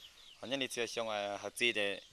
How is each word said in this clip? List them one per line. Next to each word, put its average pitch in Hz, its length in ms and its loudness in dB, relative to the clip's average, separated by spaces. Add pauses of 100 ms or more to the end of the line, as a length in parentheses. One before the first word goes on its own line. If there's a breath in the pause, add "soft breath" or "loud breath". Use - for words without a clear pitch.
(400 loud breath)
Họ 107 80 -8
nhớ 135 100 0
đi 127 120 0
xe 117 180 0
xong, 113 220 -2
à, 101 320 0
họ 101 140 -4
chỉ 120 160 6
để 101 300 2 (120)